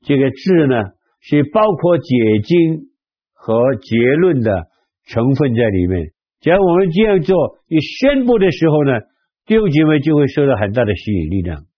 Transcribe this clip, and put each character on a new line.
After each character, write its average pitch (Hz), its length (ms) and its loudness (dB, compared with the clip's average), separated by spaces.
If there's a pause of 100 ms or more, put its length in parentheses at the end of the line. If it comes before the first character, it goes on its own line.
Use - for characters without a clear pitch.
这 143 160 -2
个 135 140 0
字 165 340 0
呢， 127 160 0 (400)
是 147 220 0
包 147 180 0 (120)
括 170 260 0
解 110 440 0
经 160 460 0 (440)
和 120 420 -2
结 113 220 -4 (220)
论 170 220 2
的 98 260 -2 (400)
成 120 280 -2
分 127 200 -2
在 117 140 0
里 92 180 0
面。 87 240 -4 (280)
只 - 100 -4
要 185 120 2
我 175 160 2
们 190 140 0
这 190 120 0
样 202 180 0
做， 185 140 0 (320)
一 160 120 0
宣 269 460 -2
布 240 120 2
的 185 140 2
时 160 180 0
候 151 160 2
呢， 131 140 0 (480)
弟 214 80 0
兄 214 140 2
姐 151 160 2
妹 156 140 2
就 151 160 0
会 147 120 2
受 143 180 -2
到 135 100 0
很 101 160 -4
大 120 140 0
的 104 100 -2
吸 - 160 -8
引 82 200 -2
力 98 100 -2
量。 82 220 -8 (140)